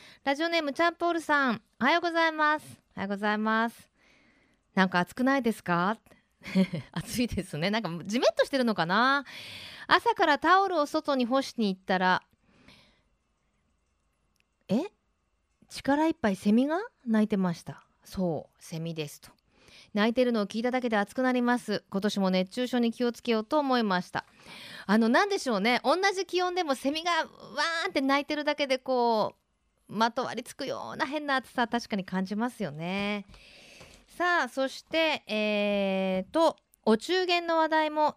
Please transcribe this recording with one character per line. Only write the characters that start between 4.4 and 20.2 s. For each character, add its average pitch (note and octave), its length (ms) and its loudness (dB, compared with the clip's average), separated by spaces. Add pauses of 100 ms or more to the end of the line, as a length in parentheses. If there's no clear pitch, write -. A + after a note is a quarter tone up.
な F#3+ 100 6
ん F#3 40 0
か F3+ 100 0
暑 - 160 -4
く B3+ 80 -2
な C4+ 120 4
い C#4 60 0
で A3+ 100 0
す - 120 -10
か？ F3+ 340 2 (480)
<laughs> F#3 480 0
暑 - 300 -4
い A3+ 40 0
で G#3 160 -4
す D3 140 -8
ね。 F3 140 0
な A3 80 -2
ん - 20 -2
か F#3 80 -4 (160)
ジ G#3 140 -2
メ G4 120 4
ッ - 60 -20
と C5+ 80 4
し - 40 -4
て C#4 80 0
る B3+ 80 2
の A3 100 2
か E3+ 100 0
な。 B3+ 400 2 (640)
朝 G4+ 260 4
か F#4+ 140 2
ら C#4+ 100 4
タ F4+ 240 4
オ G4 60 2
ル F4 120 0
を D4 60 2
外 D4+ 300 -2
に B3+ 100 2
干 C4 160 2
し - 160 -12
に G3+ 160 0
行 F#3 40 -6
っ - 40 -20
た F#3+ 160 0
ら、 F#3 260 2 (2500)
え？ A#3+ 160 2 (840)
力 C#4+ 380 0
い E4 60 2
っ - 20 -6
ぱ A3 160 -2
い F#3+ 60 0
セ G#3 160 0
ミ B3 160 4
が D#4+ 120 -2 (280)
鳴 A3 160 2
い G#3+ 40 2
て G#3+ 80 0
ま F#3 200 0
し - 80 -14
た。 - 200 -16 (220)
そ E3+ 480 -4
う、 - 100 -20
セ E3 160 -12
ミ E3 140 -8
で D#3 140 -6
す - 140 -18
と。 - 100 -20 (640)
鳴 G3+ 120 2
い A#3 60 0
て B3+ 100 2